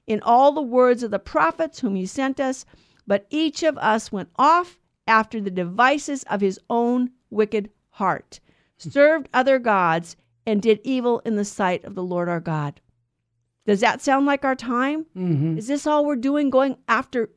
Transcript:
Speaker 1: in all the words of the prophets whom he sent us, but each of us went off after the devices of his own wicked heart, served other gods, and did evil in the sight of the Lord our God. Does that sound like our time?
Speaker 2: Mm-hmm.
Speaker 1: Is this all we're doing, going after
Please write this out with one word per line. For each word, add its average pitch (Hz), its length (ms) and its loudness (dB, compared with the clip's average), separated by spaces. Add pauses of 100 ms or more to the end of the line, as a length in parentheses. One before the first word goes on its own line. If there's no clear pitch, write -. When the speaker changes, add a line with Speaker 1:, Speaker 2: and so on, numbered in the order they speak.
Speaker 1:
in 214 140 -2
all 262 300 6
the 302 100 -4
words 247 420 2
of 220 80 -6
the 202 80 -4
prophets 320 600 -2
whom 202 160 -2
he 185 100 -4
sent 269 340 -4
us, 262 260 -4 (420)
but - 220 0
each 311 340 -2
of 311 140 0
us 220 340 -2
went 185 260 -8
off 339 420 2 (280)
after 220 340 2
the 196 100 -6
devices 240 720 0
of 196 180 -4
his 196 180 -2 (100)
own 247 420 0 (180)
wicked 208 400 -2 (220)
heart, - 480 -4 (380)
served 285 560 2
other 262 260 2
gods, 180 560 0 (300)
and 214 160 0
did 214 220 4
evil 247 420 -2
in 226 100 -2
the 208 100 -2
sight 185 380 -4
of 196 120 -14
the 185 80 -6
Lord 175 260 -4
our 170 100 -2
God. 156 420 -6 (840)
Does 208 140 2
that 226 220 2
sound 277 240 2
like 285 180 0
our 262 120 0
time? 262 500 -4 (100)
Speaker 2:
Mm-hmm. 160 420 -2
Speaker 1:
Is 214 100 -8
this 277 200 -4
all 302 160 2
we're 294 140 -2
doing, 277 320 0
going 262 280 2 (120)
after 233 480 -2